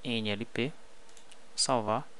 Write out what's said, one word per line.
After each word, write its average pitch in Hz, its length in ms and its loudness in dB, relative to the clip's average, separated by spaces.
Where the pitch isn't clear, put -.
N 113 280 2
L 104 140 0
P. 120 280 0
Salvar. 117 520 4